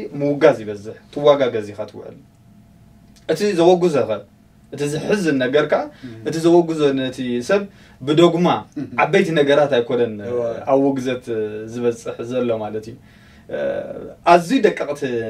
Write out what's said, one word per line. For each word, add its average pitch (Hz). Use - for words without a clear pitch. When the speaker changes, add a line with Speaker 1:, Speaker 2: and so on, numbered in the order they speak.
Speaker 1:
ምውጋዝ 143
ይበዝሕ። 104
ትዋጋገዝ 135
ኢኻ 101
ትውዕል። -
እቲ 156
ዘወጉዘኸ፣ 170
እቲ 139
ዝሕዝን 156
ነገርካ፣ 135
Speaker 2:
እም። 127
Speaker 1:
እቲ 151
ዘወጉዞ 165
ነቲ 131
ሰብ 196
ብዶግማ 165
Speaker 2:
እም። 135
Speaker 1:
ዓበይቲ 160
ነገራት 143
ኣይኮነን 120
Speaker 2:
ዋ። 120
Speaker 1:
ኣብ 139
ውግዘት 131
ዝበጽሕ 120
ዘሎ 123
ማለት 107
እዩ። 113
እ፣ -
ኣዝዩ 175
ደቀቕቲ 180